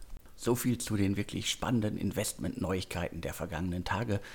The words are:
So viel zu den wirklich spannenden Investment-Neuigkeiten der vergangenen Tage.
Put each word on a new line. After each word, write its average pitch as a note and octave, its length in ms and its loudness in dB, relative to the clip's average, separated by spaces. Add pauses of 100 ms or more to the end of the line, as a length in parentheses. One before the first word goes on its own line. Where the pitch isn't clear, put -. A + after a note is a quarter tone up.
(380)
So A#2+ 180 4
viel B2 220 2
zu - 180 -2
den G2+ 220 4
wirklich G2+ 320 -2
spannenden - 480 2
Investment-Neuigkeiten - 1200 -2
der E2 140 -4
vergangenen F2 500 -2
Tage. G#2 380 0 (140)